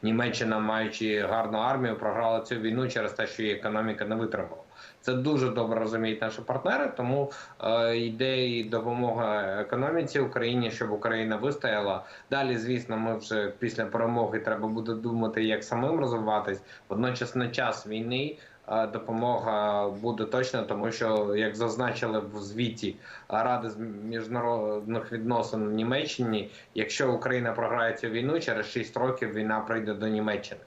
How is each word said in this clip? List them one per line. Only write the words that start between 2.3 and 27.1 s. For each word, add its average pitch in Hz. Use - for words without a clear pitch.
цю 120
війну 113
через 107
те, 110
що -
її 104
економіка 107
не 107
витримала. 110
Це 127
дуже 131
добре 113
розуміють 110
наші 110
партнери, 185
тому, 135
е, 117
йде 123
і 117
допомога 113
економіці 143
Україні, 120
щоб 110
Україна 110
вистояла. 107
Далі, 135
звісно, 120
ми 113
вже 107
після 113
перемоги 117
треба 110
буде 110
думати, 113
як 107
самим 139
розвиватись. 107
Водночас 123
на 123
час 120
війни, 123
е, 110
допомога 107
буде 107
точно, 127
тому 113
що, 107
як 107
зазначили 113
в 104
звіті 107
Ради 113
з 104
міжнародних 113
відносин 113
в 107
Німеччині, 117
якщо 127